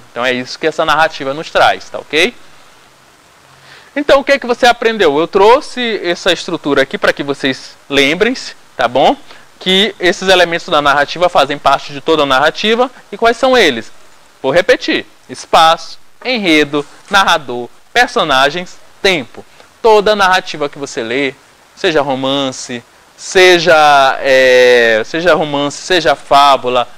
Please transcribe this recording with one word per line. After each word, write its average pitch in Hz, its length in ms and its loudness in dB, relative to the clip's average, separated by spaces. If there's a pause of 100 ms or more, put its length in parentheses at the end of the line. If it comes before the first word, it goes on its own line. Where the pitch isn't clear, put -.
(120)
Então 120 140 -6
é 127 80 -2
isso 127 260 -10
que 160 80 -4
essa 160 160 -4
narrativa 151 500 -2
nos 160 160 -12
traz, 117 400 0
tá - 80 -10
ok? 175 380 -4 (1600)
Então 285 240 2
o 269 60 -2
que 277 80 0
é 269 60 2
que - 60 -12
você 240 200 -2
aprendeu? 220 520 2
Eu 165 80 0
trouxe 233 760 0
essa 175 300 -2
estrutura 147 480 -4
aqui 196 160 -6
pra 190 160 -2
que 156 100 -10
vocês 139 540 -8 (120)
lembrem-se, 160 680 -2 (200)
tá 120 140 -2
bom? 156 260 2 (420)
Que 190 400 -2
esses 175 300 -2
elementos 175 400 0
da 156 140 0
narrativa 147 480 0
fazem 143 280 0
parte 143 360 -2
de 139 80 -12
toda 156 220 0
a - 20 -2
narrativa. 185 680 0 (180)
E 208 60 -14
quais 233 220 0
são 262 200 2
eles? 131 320 0 (540)
Vou 135 80 -2
repetir. 185 540 0 (240)
Espaço, 165 680 0 (280)
enredo, 156 600 0 (240)
narrador, 156 600 -2 (240)
personagens, 175 840 0 (260)
tempo. 147 440 -4 (360)
Toda 214 320 2
narrativa 185 540 0
que 147 100 -20
você 135 240 -10
lê, 131 320 -4 (460)
seja 156 220 0
romance, 135 840 -6 (320)
seja, 156 1040 4
é, 123 840 4
seja 165 280 0
romance, 143 440 -2
seja 160 360 -2
fábula, 127 720 2 (120)